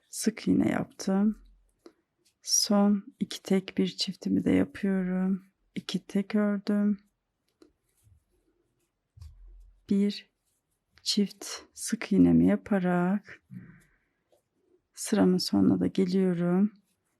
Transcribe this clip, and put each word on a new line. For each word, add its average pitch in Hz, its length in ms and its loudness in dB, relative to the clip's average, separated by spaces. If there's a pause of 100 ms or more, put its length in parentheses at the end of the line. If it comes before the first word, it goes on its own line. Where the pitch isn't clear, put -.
sık - 380 -6
iğne - 240 2
yaptım. - 720 -2 (1000)
Son 202 600 2 (160)
iki - 240 -8
tek 190 340 -2
bir 190 100 2
çiftimi 190 560 -4
de 175 80 0
yapıyorum. 185 920 -2 (300)
İki - 240 -8
tek 196 360 -4
ördüm. 208 600 0 (3000)
Bir 202 400 -2 (760)
çift - 420 -4 (280)
sık - 380 -8
iğnemi 175 360 6
yaparak 185 960 -2 (1500)
sıramın 190 440 2
sonuna 190 420 2
da 180 80 0
geliyorum. 185 840 0 (480)